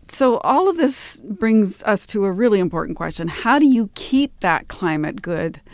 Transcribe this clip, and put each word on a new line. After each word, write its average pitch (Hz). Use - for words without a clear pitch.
so 254
all 330
of 349
this -
brings 214
us 208
to 196
a 196
really 208
important 165
question. 165
How 233
do 302
you 226
keep -
that 165
climate 156
good 165